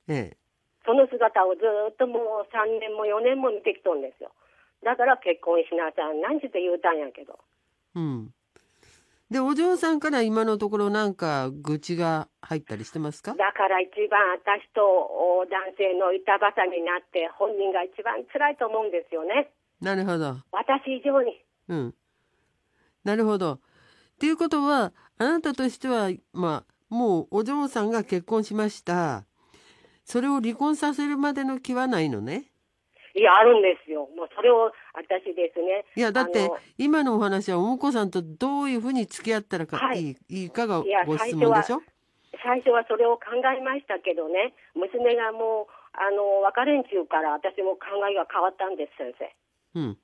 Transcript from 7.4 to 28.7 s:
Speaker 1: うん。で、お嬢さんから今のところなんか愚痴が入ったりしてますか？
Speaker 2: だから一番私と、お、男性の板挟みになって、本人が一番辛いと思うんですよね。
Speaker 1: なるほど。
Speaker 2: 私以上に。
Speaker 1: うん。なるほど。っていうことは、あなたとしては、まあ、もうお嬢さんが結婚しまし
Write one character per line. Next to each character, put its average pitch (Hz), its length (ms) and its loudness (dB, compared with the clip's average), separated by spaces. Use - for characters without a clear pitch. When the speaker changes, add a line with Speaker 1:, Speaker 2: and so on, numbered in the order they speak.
Speaker 1:
う 175 60 -6
ん。 127 340 -6
で、 240 80 -2
お 269 160 2
嬢 349 220 2
さ 330 160 0
ん 294 80 0
か 302 100 -2
ら 254 120 2
今 220 220 2
の 214 140 0
と 208 120 -2
こ 214 80 0
ろ 202 120 0
な 214 160 0
ん 196 80 -2
か 139 380 -2
愚 147 260 -4
痴 170 180 -6
が 165 320 -2
入 160 160 -6
っ 143 40 -8
た - 120 -12
り 107 100 -8
し - 60 -16
て - 80 -10
ま 151 140 -6
す - 100 -20
か？ 208 120 -10
Speaker 2:
だ 202 180 0
か 196 160 0
ら 185 120 0
一 185 80 -4
番 208 120 4
私 202 420 -2
と、 214 80 2
お、 185 640 2
男 190 160 -4
性 190 160 0
の 180 180 2
板 196 280 2
挟 208 280 2
み 175 100 -4
に 170 40 -2
な 175 160 -2
っ - 40 -10
て、 165 160 -2
本 208 180 -2
人 196 160 0
が 180 120 -2
一 185 180 -12
番 233 220 -6
辛 294 260 0
い 294 60 -6
と 233 100 -2
思 220 160 -2
う 220 40 -4
ん 202 40 -6
で 170 180 -4
す 170 60 -8
よ 160 100 -6
ね。 247 280 -2
Speaker 1:
な 190 140 -4
る 190 100 -2
ほ 175 140 -2
ど。 139 200 -4
Speaker 2:
私 269 460 -2
以 247 80 -12
上 277 180 2
に。 - 220 -6
Speaker 1:
う 180 60 -6
ん。 127 200 -6
な 202 100 0
る 220 100 2
ほ 214 140 2
ど。 170 160 0
っ 131 40 -10
て 285 80 0
い 311 40 2
う 320 60 0
こ 330 120 0
と 294 160 0
は、 269 280 2
あ 220 60 0
な 320 160 2
た 294 140 -2
と 262 140 0
し 233 100 -6
て - 80 -8
は、 220 240 0
ま 160 360 -2
あ、 - 260 -14
も 214 280 2
う - 80 -14
お 208 140 0
嬢 277 240 -2
さ 240 140 -2
ん 208 80 0
が 226 120 0
結 185 200 -4
婚 220 200 0
し 208 120 -8
ま 214 140 0
し - 160 -10